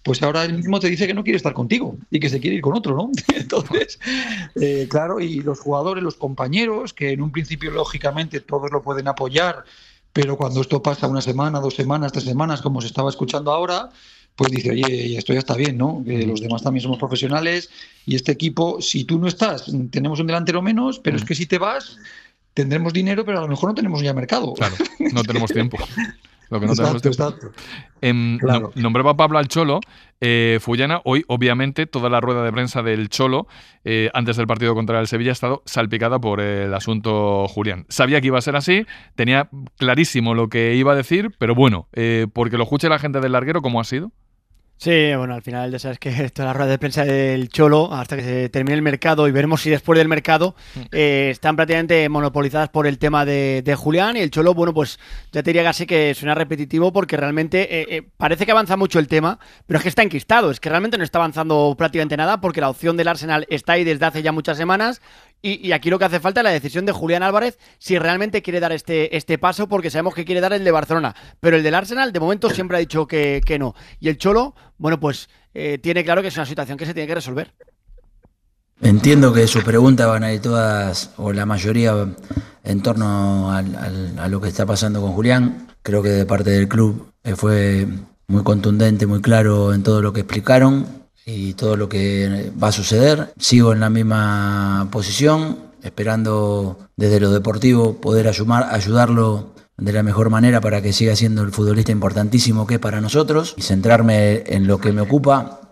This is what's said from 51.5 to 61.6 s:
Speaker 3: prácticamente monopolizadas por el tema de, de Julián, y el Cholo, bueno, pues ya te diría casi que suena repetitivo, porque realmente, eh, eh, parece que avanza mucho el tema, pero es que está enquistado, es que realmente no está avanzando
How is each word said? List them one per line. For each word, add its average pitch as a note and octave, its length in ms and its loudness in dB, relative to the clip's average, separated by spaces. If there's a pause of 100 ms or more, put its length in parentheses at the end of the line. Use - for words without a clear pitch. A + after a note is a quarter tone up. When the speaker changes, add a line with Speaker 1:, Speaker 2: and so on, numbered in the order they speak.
Speaker 3:
prácticamente D#3+ 520 2
monopolizadas D3 600 0
por D3+ 180 0
el C#3 120 0
tema D3 260 2
de, C#3 400 0
de C#3+ 100 2
Julián, E3 420 0
y - 40 -2
el E3 100 0
Cholo, E3+ 240 2
bueno, E3+ 180 0
pues D3+ 280 -4 (320)
ya D3 100 -2
te D3+ 80 -2
diría E3+ 140 2
casi E3+ 200 0
que D#3 300 2
suena D3+ 220 -2
repetitivo, D#3+ 560 0
porque F3 240 0
realmente, D#3 460 0 (180)
eh, D#3 60 -6 (100)
eh, - 60 -8 (140)
parece D#3+ 300 0
que A3 60 2
avanza G3+ 240 4
mucho F#3+ 240 2
el D3 80 -2
tema, D#3+ 320 0 (260)
pero D3+ 120 0
es - 40 0
que F#3+ 60 -2
está A3 160 4
enquistado, G3 480 2
es - 80 -8
que - 80 -8
realmente G3 280 0
no F#3+ 60 -2
está E3+ 160 -2
avanzando D#3 580 2